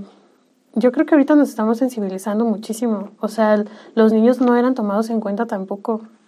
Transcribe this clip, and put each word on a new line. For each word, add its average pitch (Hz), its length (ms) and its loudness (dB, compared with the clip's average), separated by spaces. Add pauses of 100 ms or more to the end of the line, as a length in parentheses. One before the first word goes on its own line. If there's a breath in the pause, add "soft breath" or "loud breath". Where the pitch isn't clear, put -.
(760 soft breath)
yo 233 160 2
creo 294 140 0
que 320 100 2
ahorita 285 200 4
nos 294 140 4
estamos 226 300 -2
sensibilizando 214 680 -4
muchísimo. 214 640 -4 (120)
O 214 60 -4
sea, 214 280 0
l-, 214 100 0 (300 loud breath)
los 220 180 4
niños 240 280 4
no 247 140 4
eran 247 200 2
tomados 220 340 -2
en 226 100 -2
cuenta 208 260 -4
tampoco. 202 560 -6 (260 soft breath)